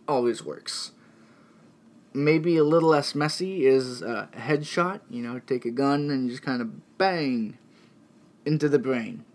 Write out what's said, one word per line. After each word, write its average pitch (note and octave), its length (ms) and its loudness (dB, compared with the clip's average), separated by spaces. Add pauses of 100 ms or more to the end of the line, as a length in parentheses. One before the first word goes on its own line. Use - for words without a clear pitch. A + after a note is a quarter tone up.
always A#2+ 360 0
works. - 480 -12 (1200)
Maybe D#3+ 440 2
a D#3 60 6
little D#3+ 260 6
less D3 240 2
messy D3+ 540 0
is, B2+ 340 2
uh, G#2+ 320 -8
a - 40 -16
headshot. D#3 720 -2
You A#2+ 120 -8
know, A#2+ 180 -8
take B2 260 -4
a A#2 60 -2
gun C#3 380 0
and C3 160 -2
you A#2+ 60 -2
just C3 120 -12
kinda B2 220 -4 (320)
bang C#3 600 0 (880)
into D3+ 220 0
the C#3+ 120 4
brain. A#2+ 560 -4